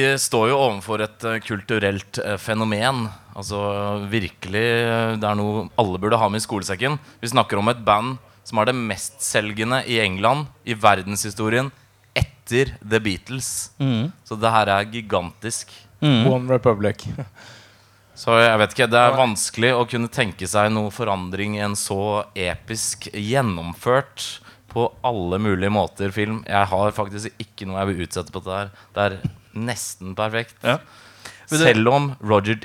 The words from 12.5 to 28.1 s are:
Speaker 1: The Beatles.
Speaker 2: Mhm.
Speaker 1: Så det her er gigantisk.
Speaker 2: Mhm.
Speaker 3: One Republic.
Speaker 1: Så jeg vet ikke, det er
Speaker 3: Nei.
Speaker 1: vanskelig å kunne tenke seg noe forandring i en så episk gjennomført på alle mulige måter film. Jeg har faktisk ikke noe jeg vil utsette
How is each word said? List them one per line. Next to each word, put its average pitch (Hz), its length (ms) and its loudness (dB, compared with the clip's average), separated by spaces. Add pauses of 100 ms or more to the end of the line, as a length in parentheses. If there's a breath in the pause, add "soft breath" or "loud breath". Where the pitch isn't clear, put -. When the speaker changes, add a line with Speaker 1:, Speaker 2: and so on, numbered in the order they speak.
Speaker 1:
The 107 180 0
Beatles. 107 680 -6 (100)
Speaker 2:
Mhm. 135 320 0 (160)
Speaker 1:
Så 110 120 -8
det 113 120 2
her 107 160 4
er 101 180 2
gigantisk. 107 840 -4 (340)
Speaker 2:
Mhm. 131 260 4
Speaker 3:
One 127 220 2
Republic. 110 560 2 (1120 loud breath)
Speaker 1:
Så - 160 -2 (100)
jeg 113 160 6
vet 107 160 4
ikke, 120 160 2
det 120 100 6
er 123 160 6
Speaker 3:
Nei. 131 120 4
Speaker 1:
vanskelig 113 460 0
å 120 140 2
kunne 117 220 -2
tenke 92 380 -4
seg 104 240 2
noe 107 180 0
forandring 98 680 -4
i 104 80 -4
en 104 120 -2
så 101 500 -2 (100)
episk 98 800 -6
gjennomført 107 1300 -2 (300 soft breath)
på 117 220 0 (120)
alle 95 360 -2
mulige 98 320 0
måter 98 400 0
film. 107 340 -4
Jeg 101 220 2
har 98 240 2
faktisk 104 380 -6 (100)
ikke - 280 -14
noe 95 120 -6
jeg 98 160 0
vil 85 120 -4
utsette 85 240 -8